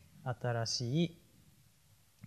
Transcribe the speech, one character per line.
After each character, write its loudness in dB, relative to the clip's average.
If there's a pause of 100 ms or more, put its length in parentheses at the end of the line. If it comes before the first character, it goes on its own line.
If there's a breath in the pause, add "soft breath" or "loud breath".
(220 soft breath)
新 0
し 2
い -2 (1080)